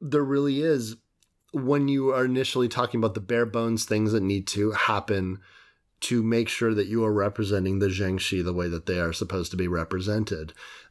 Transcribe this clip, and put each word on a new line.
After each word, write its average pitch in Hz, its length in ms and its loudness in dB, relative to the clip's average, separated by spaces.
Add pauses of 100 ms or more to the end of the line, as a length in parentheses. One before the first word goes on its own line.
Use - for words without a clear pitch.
There 147 240 2
really 139 360 2
is. 127 360 0 (560)
When 139 360 2
you 135 240 2
are 127 140 2
initially 127 420 2
talking 120 300 0
about 110 160 2
the 107 60 -6
bare 117 260 0
bones 117 380 -2
things 107 280 2
that 110 100 2
need 95 260 0
to 104 240 0
happen 98 640 0 (600)
to 120 220 0
make 113 260 0
sure 113 260 0
that 101 120 0
you 113 180 0
are 107 80 2
representing 101 640 0
the 98 100 2
Jiangshi 95 540 0
the 90 120 -2
way 87 140 -2
that 85 180 -6
they 90 140 -2
are 82 120 0
supposed 92 380 -4
to 92 60 -6
be 90 120 0
represented. 92 840 -2 (380)